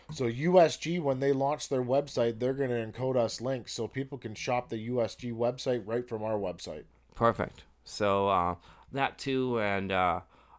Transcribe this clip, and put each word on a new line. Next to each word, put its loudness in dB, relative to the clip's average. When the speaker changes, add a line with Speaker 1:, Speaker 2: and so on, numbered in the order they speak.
Speaker 1:
So -2
U 4
S 6
G, -4
when 0
they 4
launch -2
their 2
website, 0
they're 0
gonna -2
encode -2
us 0
links -4
so -4
people -8
can -10
shop -2
the -4
U -2
S 0
G -8
website 0
right -2
from -6
our -2
website. -6
Speaker 2:
Perfect. 2
So, 2
uh, 4
that -2
too, 0
and, 0
uh, 2